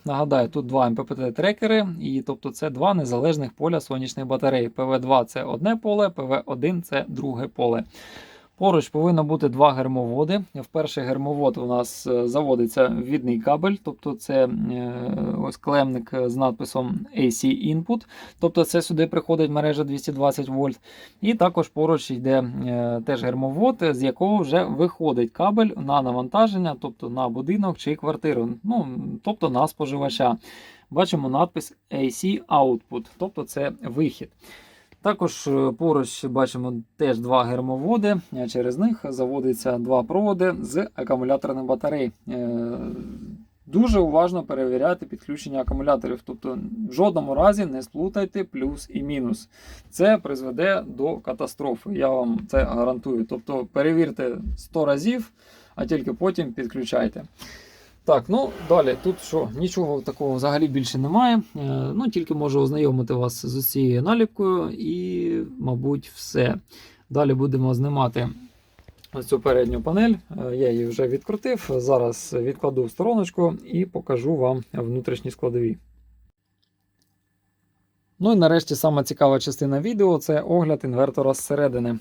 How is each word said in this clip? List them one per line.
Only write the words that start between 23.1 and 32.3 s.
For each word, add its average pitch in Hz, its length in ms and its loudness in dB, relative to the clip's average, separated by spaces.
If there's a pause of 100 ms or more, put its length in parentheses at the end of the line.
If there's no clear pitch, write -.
гермовод, 135 540 0 (140)
з 127 120 -2
якого 185 340 2
вже 165 260 2
виходить 143 680 0
кабель 208 440 2
на 139 260 0
навантаження, 156 800 0
тобто 127 280 -8
на 123 200 -2
будинок 170 480 -2
чи 151 180 -2
квартиру, 147 540 0 (140)
ну, 208 240 0 (360)
тобто 208 260 -2
на 131 180 2
споживача. 139 680 -2 (520)
Бачимо 147 400 0
надпис 156 440 -2 (180)
A 139 140 -2
C 185 400 -2